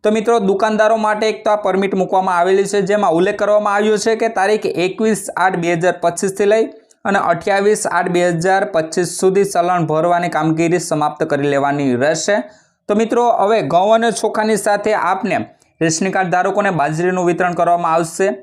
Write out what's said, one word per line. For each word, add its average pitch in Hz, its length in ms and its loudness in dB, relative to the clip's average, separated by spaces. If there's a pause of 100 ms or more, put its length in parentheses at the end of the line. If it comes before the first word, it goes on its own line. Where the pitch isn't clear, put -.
તો 214 60 4
મિત્રો, 226 300 2
દુકાનદારો 214 560 2
માટે 214 320 0
એક 214 160 -6
તો 214 60 2
આ 208 60 2
પરમિટ 196 380 -2
મૂકવામાં 185 440 0
આવેલી 190 320 2
છે, 202 120 0
જેમાં 190 360 0
ઉલ્લેખ 196 240 0
કરવામાં 208 320 0
આવ્યો 214 300 2
છે 226 120 0
કે 226 120 -2
તારીખ 208 380 0 (180)
એકવીસ 208 380 0 (140)
આઠ 180 260 0
બે 170 120 0
હજાર 175 280 0
પચીસથી 202 500 -2
લઈ 220 120 2 (400)
અને 202 140 0
અઠ્યાવીસ 196 680 0
આઠ 180 300 -2
બે 175 100 2
હજાર 185 360 0 (120)
પચીસ 170 460 -2
સુધી 190 240 2
ચલણ 180 420 0
ભરવાની 165 500 0
કામગીરી 165 540 0
સમાપ્ત 151 340 -2
કરી 143 300 0
લેવાની 139 420 0
રહેશે. 160 400 0 (520)
તો 208 60 0
મિત્રો, 233 360 2 (100)
હવે 208 220 2
ઘઉં 185 320 2
અને 226 160 2 (100)
ચોખાની 214 460 0
સાથે 208 280 0
આપને 185 440 -2 (420)
રેશન 175 360 -2
કાર્ડ 185 140 0
ધારકોને 190 400 0
બાજરીનું 170 560 0
વિતરણ 175 340 0
કરવામાં 170 320 2
આવશે 170 340 0 (160)